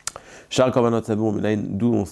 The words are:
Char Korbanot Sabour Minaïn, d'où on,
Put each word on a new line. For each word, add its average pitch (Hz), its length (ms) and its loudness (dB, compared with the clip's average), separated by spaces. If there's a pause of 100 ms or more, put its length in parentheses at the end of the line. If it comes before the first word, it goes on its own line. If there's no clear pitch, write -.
(480)
Char 131 220 2
Korbanot 117 320 2
Sabour 110 300 0
Minaïn, 101 340 0
d'où 101 280 0
on, 104 180 0